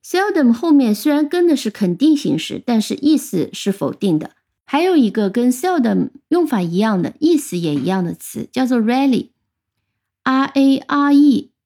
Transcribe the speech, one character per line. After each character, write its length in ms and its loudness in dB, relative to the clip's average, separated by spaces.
seldom 500 0
后 200 0
面 200 4
虽 200 -2
然 160 0
跟 180 0
的 100 2
是 140 -4
肯 260 -2
定 200 4
形 200 -2
式， 280 -8
但 160 0
是 200 -4
意 160 2
思 360 -4
是 180 -6
否 240 -4
定 240 0
的。 140 -8
还 180 -2
有 140 2
一 120 4
个 220 -2
跟 220 0
seldom 560 0
用 140 2
法 160 -2
一 180 -2
样 220 0
的， 200 -4
意 160 2
思 200 -4
也 200 -2
一 80 -4
样 180 -2
的 120 -4
词， 360 -12
叫 160 -2
做 140 0
rarely，R 1700 -4
A 240 2
R 360 0
E 380 4